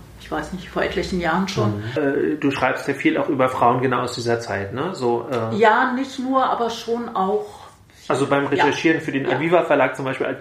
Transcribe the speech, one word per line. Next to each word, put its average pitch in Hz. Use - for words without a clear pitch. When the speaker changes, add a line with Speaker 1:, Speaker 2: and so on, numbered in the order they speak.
Speaker 1:
ich -
weiß 156
nicht, -
vor 170
etlichen 180
Jahren 170
schon. 104
Speaker 2:
Mhm. 151
Äh, -
du 139
schreibst 135
ja 139
viel 156
auch 139
über 131
Frauen 127
genau 127
aus 120
dieser 117
Zeit, 98
ne? 139
So, 120
äh 113
Speaker 1:
Ja, 233
nicht 262
nur, 262
aber 233
schon 233
auch. 202
Speaker 2:
Also 139
beim 143
Speaker 1:
Ja. 139
Speaker 2:
Recherchieren 143
für 147
den 135
Speaker 1:
Ja. 131
Speaker 2:
Aviva 165
Verlag 135
zum 139
Beispiel, 135